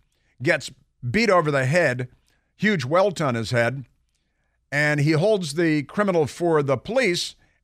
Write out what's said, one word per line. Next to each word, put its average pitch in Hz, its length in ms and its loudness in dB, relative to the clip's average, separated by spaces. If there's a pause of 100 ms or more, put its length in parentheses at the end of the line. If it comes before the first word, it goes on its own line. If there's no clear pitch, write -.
(420)
gets 156 300 -2 (360)
beat 202 220 2
over 165 220 4
the 131 140 0
head, 131 420 0 (480)
huge 190 280 0
welt 180 360 0
on 131 160 0
his 113 160 -4
head, 120 320 0 (880)
and 147 260 0
he 147 140 2
holds 175 420 0
the 156 300 0
criminal 180 420 0
for 165 340 0
the 135 160 0
police, 220 600 -2 (280)